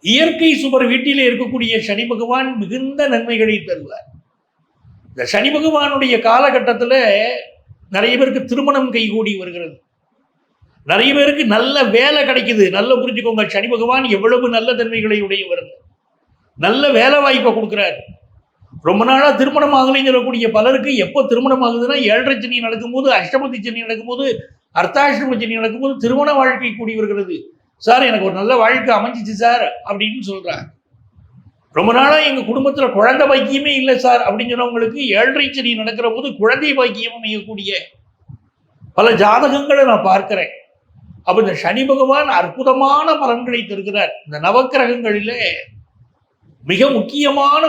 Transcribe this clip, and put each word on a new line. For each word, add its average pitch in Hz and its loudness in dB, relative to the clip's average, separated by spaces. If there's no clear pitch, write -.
இயற்கை 311 2
சுபர் 262 0
வீட்டிலே 269 0
இருக்கக்கூடிய 233 -2
சனி 214 -4
பகவான் 240 -2
மிகுந்த 269 -4
நன்மைகளை 226 0
தருவார். 160 -10
இந்த 123 -6
சனி 240 0
பகவானுடைய 285 0
காலகட்டத்துல 240 2
நிறைய 226 0
பேருக்கு 262 2
திருமணம் 269 0
கைகூடி 214 -2
வருகிறது, 175 -12
நிறைய 226 2
பேருக்கு 285 2
நல்ல 254 2
வேலை 277 2
கிடைக்குது. 233 2
நல்லா 226 2
புரிஞ்சுக்கோங்க, 220 -2
சனி 202 -4
பகவான் 240 0
எவ்வளவு 240 2
நல்ல 226 0
தன்மைகளை 220 -2
உடையவர். 190 -4
நல்ல 226 0
வேலை 262 4
வாய்ப்பை 262 2
கொடுக்கிறார். 208 -4
ரொம்ப 196 2
நாளா 262 4
திருமணம் 285 2
ஆகலைன்னு 269 2
சொல்லக்கூடிய 240 0
பலருக்கு 254 2
எப்போ 208 0
திருமணம் 262 0
ஆகுதுன்னா, 240 -2
ஏழரை 247 2
சனி 240 -8
நடக்கும்போது, 233 -4
அஷ்டமதி 247 -2
சனி 226 -10
நடக்கும்போது, 226 -8
அர்த்தாஷ்டம 262 0
சனி 226 -6
நடக்கும்போது 233 -4
திருமண 254 0
வாழ்க்கை 254 0
கூடி 226 -8
வருகிறது. 202 -4
"சார், 254 4
எனக்கு 202 0
ஒரு 180 -4
நல்ல 208 0
வாழ்க்கை 233 2
அமைஞ்சிச்சு 214 -4
சார்" 233 2
அப்படின்னு 214 -6
சொல்றாங்க. 185 -10
"ரொம்ப 196 2
நாளா 277 4
எங்க 269 -2
குடும்பத்துல 269 0
குழந்தை 254 4
பாக்கியமே 277 0
இல்லை 262 2
சார்" 247 2
அப்படின்னு 233 -2
சொன்னவங்களுக்கு 240 -2
ஏழரை 269 2
சனி 247 -4
நடக்கிற 220 -4
போது 262 -6
குழந்தை 262 0
பாக்கியம் 233 -2
அமையக்கூடிய 208 -10
பல 226 4
ஜாதகங்களை 277 4
நான் 208 2
பார்க்கிறேன். 190 0
அப்ப 185 0
இந்த 190 0
சனி 214 0
பகவான் 269 0
அற்புதமான 262 0
பலன்களை 247 -4
தருகிறார். 196 -4
இந்த 147 -10
நவக்கிரகங்களிலே 233 0
மிக 185 0
முக்கியமான 277 0